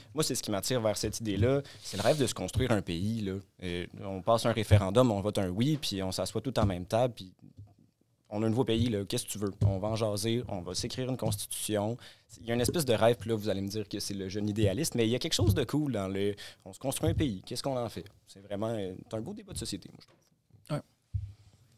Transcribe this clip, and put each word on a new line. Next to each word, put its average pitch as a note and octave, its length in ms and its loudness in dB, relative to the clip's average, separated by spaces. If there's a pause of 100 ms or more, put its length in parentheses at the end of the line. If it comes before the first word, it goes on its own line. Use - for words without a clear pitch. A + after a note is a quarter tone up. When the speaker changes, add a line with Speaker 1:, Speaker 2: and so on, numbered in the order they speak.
(120)
Speaker 1:
moi, D3+ 120 0
c'est C3+ 100 -2
ce - 80 -4
qui - 80 -4
m'attire G#2 300 0
vers G#2+ 160 2
cette G#2 240 -4
idée-là. A#2 420 2 (200)
C'est - 140 -10
le F#2+ 60 0
rêve C#3 160 4
de C3 80 4
se - 80 -2
construire A#2 380 0
un G2+ 100 4
pays, G2 380 -2
là. F#2+ 140 -4 (280)
Euh, F2 240 0 (160)
on G2 200 -6
passe A2+ 220 6
un A#2+ 80 4
référendum, G#2 580 6
on G2+ 100 2
vote G2+ 180 -2
un G2 100 0
oui, B2+ 320 0
puis F#2+ 220 -4
on F#2+ 100 -4
s'assoit F#2+ 280 -4
tout B2 180 -4
en G#2+ 80 4
même F2+ 180 -2
table, A#2 300 2
puis F#2 180 -18 (1000)
on G#2 100 0
a A2+ 40 4
un - 20 4
nouveau A2+ 160 2
pays, A2+ 240 2
là, G2+ 160 -2
qu'est-ce A#2+ 200 -4
que - 60 -10
tu - 80 -8
veux ? G2 140 -2 (140)
On G2 120 2
va G2+ 100 -2
en A2 80 -2
jaser, A2+ 520 0
on F#2+ 120 -6
va F2 140 -6
s'écrire B2 340 -6
une B2+ 80 -2
constitution. G#2+ 800 -2 (440)
Il A#2+ 60 -18
y A2+ 60 0
a - 20 2
une A#2+ 60 2
espèce C#3+ 240 2
de B2 100 4
rêve, A2+ 220 6
puis - 140 -8
là, A2+ 60 2
vous G#2+ 120 -4
allez G2 120 0
me G2 80 -4
dire G#2 200 -6
que G#2 120 -6
c'est - 140 -6
le F#2+ 140 -6
jeune G#2 200 -4
idéaliste, G2+ 460 0
mais A#2 120 4
il A2 40 2
y A#2+ 60 2
a - 20 2
quelque D#3+ 160 -4
chose G#2 200 4
de - 100 0
cool C#3+ 280 0
dans G2 160 0
le « G2 260 0 (300)
on F#2+ 80 -14
se - 60 -18
construit C3+ 320 -2
un E3+ 40 2
pays, A2+ 300 0
qu'est-ce - 180 -8
qu'on C3+ 140 -2
en A#2 120 -4
fait ? » F2 160 -10 (220)
C'est - 140 -20
vraiment, G2+ 300 -4
euh, G2 240 -4 (140)
c'est A2+ 80 -6
un A2 40 -4
beau E3+ 140 -8
débat G#3 180 -14
de - 60 -10
société, - 340 -8
moi, - 80 -20
je - 60 -20
trouve. - 720 -12
Speaker 2:
Ouais. - 40 -10 (960)